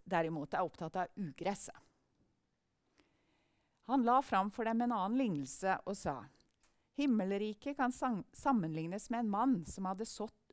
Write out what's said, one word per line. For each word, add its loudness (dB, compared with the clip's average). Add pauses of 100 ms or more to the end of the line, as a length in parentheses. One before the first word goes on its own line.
derimot 0
er 2
opptatt -6
av -2
ugresset. -4 (2250)
Han 4
la 6
fram 2
for -4
dem 2
en 2
annen 0
lignelse 0
og -4
sa: -4 (720)
«Himmelriket 0
kan 2
sang-, -2
sammenlignes 0
med -2
en 0
mann 2
som -8
hadde -4
sådd -8 (220)